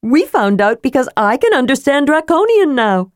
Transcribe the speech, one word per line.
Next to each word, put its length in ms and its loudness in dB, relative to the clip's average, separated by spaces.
We 240 0
found 360 -2
out 200 0
because 360 -2
I 180 0
can 180 0
understand 540 0
Draconian 680 2
now. 420 -2